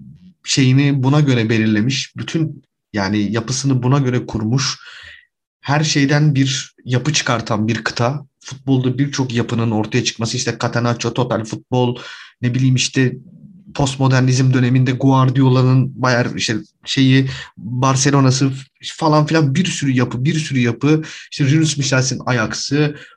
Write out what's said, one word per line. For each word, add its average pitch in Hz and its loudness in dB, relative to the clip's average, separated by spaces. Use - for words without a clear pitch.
şeyini 139 2
buna 139 4
göre 123 2
belirlemiş, 110 0
bütün 156 -6
yani 101 -2
yapısını 123 -2
buna 131 2
göre 123 0
kurmuş, 117 -2
her 147 0
şeyden 147 2
bir 135 -2
yapı 127 -2
çıkartan 113 -2
bir 113 -4
kıta, 131 -2
futbolda 127 -2
birçok 135 -2
yapının 117 0
ortaya 107 -2
çıkması, 113 -4
işte 117 -4
Catenaccio, 120 -2
Total 120 -2
Futbol, 123 -2
ne 123 -2
bileyim 127 2
işte 127 0
postmodernizm 131 2
döneminde 127 2
Guardiola'nın 131 2
Bayern, 120 0
işte - -4
şeyi, 135 2
Barcelona'sı 131 0
falan 151 0
filan 156 0
bir 180 0
sürü 143 -2
yapı, 123 0
bir 156 0
sürü 151 -2
yapı, 139 0
işte - -2
Rinus 156 2
Michels'in 127 0
Ajax'ı 135 -2